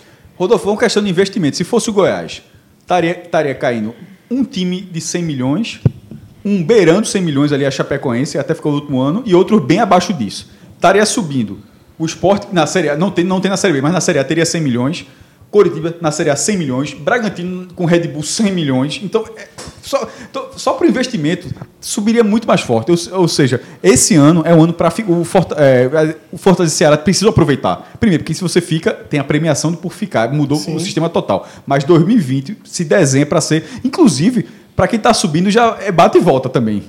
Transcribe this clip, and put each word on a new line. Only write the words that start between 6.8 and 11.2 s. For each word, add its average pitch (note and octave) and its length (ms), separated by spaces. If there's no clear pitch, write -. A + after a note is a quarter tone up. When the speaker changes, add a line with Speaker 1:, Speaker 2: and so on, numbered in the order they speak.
Speaker 1:
cem G3 140
milhões D3 320
ali, C#3 120
a C3+ 60
Chapecoense, C#3 680
até C3+ 160
ficou D3 200
no D3 60
último C#3 200
ano, D#3 260
e F#3 80
outro F3+ 280
bem D#3 180
abaixo F#3+ 320
disso. A#2 380
Taria G3 240
subindo. C3 540